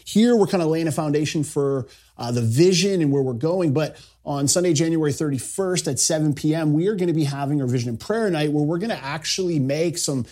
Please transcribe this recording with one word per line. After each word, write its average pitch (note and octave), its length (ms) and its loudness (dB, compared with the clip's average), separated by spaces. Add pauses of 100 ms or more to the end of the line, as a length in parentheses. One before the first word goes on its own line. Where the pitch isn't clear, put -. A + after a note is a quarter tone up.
here A#3 320 4
we're G3 100 6
kinda F3 200 0
laying D#3+ 200 0
a D#3 60 0
foundation D3+ 500 0
for, C#3 460 -2 (280)
uh, A#2+ 140 -6
the A#2+ 120 0
vision F3 600 4
and C#3+ 80 2
where C#3 120 2
we're C3 100 -2
going. D#3+ 400 0
But D3 240 -2 (280)
on C#3+ 240 -2
Sunday, F3+ 240 2
January D#3+ 400 0
thirty-first F3 760 -4
at C3+ 100 -2
seven D#3 340 0
P D3+ 220 0
M, D#3 180 0
we D#3+ 140 2
are A3 80 0
gonna F3 180 0
be D#3 120 0
having C#3 360 -2
our C3 60 -2
Vision B2 220 -2
and A#2 100 -6
Prayer A3 320 -2
Night D3+ 220 0
where D3+ 120 2
we're E3 140 0
gonna F#3+ 220 -4
actually D#3 580 -4
make D#3 400 -2
some C3+ 340 -4